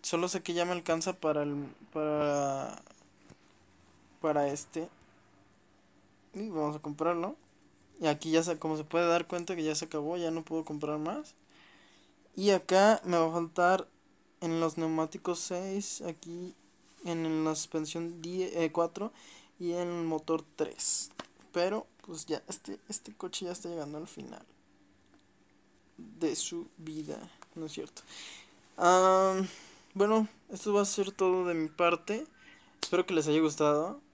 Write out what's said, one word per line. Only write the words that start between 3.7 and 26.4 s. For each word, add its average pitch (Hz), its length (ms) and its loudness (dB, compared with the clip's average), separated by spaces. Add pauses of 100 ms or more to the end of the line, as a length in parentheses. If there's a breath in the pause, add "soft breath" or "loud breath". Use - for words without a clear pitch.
para 147 280 2
este, 160 400 -6 (1500)
Y 214 140 -8
vamos 151 280 -2
a 147 40 -10
comprarlo. 170 560 -2 (640)
Y 165 60 0
aquí 151 240 0
ya 165 120 6
se, 165 160 -2
como 156 180 -2
se 151 80 -6
puede 170 220 2
dar 170 200 4
cuenta 175 300 -6
que 165 60 -4
ya 156 120 0
se 156 100 -4
acabó, 156 320 -4
ya 165 140 -2
no 160 140 -4
puedo 160 200 -4
comprar 151 340 -4
más. 202 360 -6 (1000 soft breath)
Y 202 160 4
acá 196 540 6
me 175 140 2
va 160 100 4
a 160 40 -2
faltar 175 560 2 (520)
en 165 200 -2
los 160 180 0
neumáticos 160 600 -2
seis, 196 640 -4
aquí 175 520 -10 (500)
en 160 400 -2
la 156 100 0
suspensión 165 680 -4
diez, 180 320 -4
eh, 165 180 2
cuatro 170 400 -2 (460 loud breath)
y 175 140 -2
en 175 160 -2
el 170 160 -4
motor 156 400 -2 (120)
tres. - 540 0 (420)
Pero, 190 340 -2 (200)
pues 165 200 -10
ya, 156 220 -4
este, - 300 -8 (100)
este - 240 -6
coche 185 340 -8
ya 175 60 -6
está 175 160 -8
llegando 151 300 -8
al 170 80 -10
final - 380 -14 (1500)
de 165 380 -4
su - 320 -4 (100)